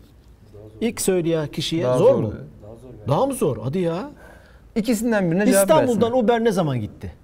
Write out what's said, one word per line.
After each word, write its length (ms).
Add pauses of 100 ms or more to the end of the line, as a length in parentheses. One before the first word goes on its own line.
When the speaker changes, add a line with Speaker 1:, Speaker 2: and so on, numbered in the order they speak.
(800)
Speaker 1:
İlk 200
söyleyen 460
kişiye 380
Speaker 2:
Daha 140
Speaker 1:
zor 160
Speaker 2:
zor 80
Speaker 1:
mu? 100
Speaker 2:
dedi. 80 (680)
Speaker 1:
Daha 180
mı 80
zor? 280
Hadi 160
ya. 320 (680)
Speaker 2:
İkisinden 540
birine 160
cevap 160
Speaker 1:
İstanbul'dan 500
Speaker 2:
versin. 120
Speaker 1:
Uber 200
ne 80
zaman 280
gitti? 320 (120)